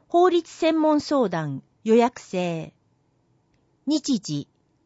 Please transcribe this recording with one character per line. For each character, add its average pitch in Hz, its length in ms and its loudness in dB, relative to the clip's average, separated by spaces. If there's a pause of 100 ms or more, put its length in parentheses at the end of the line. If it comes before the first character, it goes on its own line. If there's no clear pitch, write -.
法 349 200 4
律 339 240 -2
専 320 280 0
門 302 180 2
相 269 300 0
談、 156 340 -6 (220)
予 220 100 4
約 240 240 2
制。 170 540 -6 (1120)
日 285 320 0
時、 147 300 -8 (360)